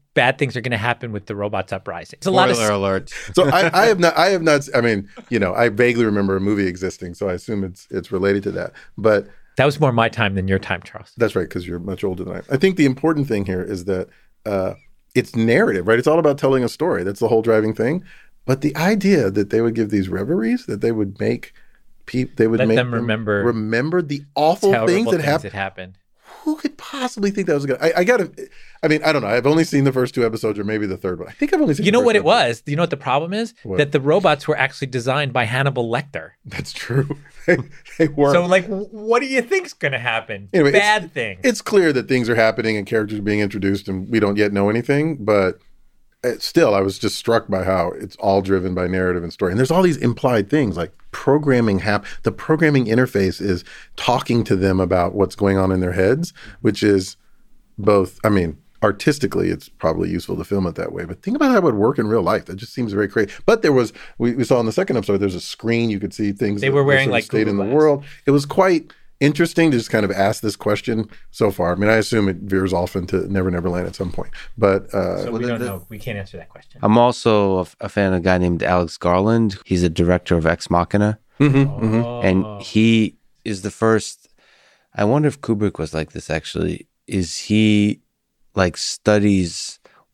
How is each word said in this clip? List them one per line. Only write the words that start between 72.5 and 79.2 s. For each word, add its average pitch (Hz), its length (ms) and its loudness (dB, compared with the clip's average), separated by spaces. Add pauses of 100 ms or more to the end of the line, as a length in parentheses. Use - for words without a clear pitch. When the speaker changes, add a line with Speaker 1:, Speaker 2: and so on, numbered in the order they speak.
Speaker 3:
off 90 200 -2
into 90 380 -2
Never 95 180 0
Never 87 200 -2
Land 90 160 -4
at 90 100 -10
some 92 160 -6
point, - 200 -6 (260)
but, 98 340 2
uh, 92 320 -2
Speaker 1:
So - 80 -6
Speaker 2:
Well, 110 80 -4
Speaker 1:
we 123 60 -4
don't 117 140 -4
Speaker 2:
the 120 40 -6
Speaker 1:
know. 95 240 -8
We 107 100 -14
can't 104 200 -8
answer 98 180 -12
that - 140 -18
question. - 320 -20
Speaker 2:
I'm 110 160 4
also 107 600 2
a - 40 0
f-, - 180 -12
a 101 80 -10
fan 98 240 0
of 92 60 2
a 82 40 -6
guy 92 140 2
named 87 260 2
Alex 90 360 0
Garland. 98 640 2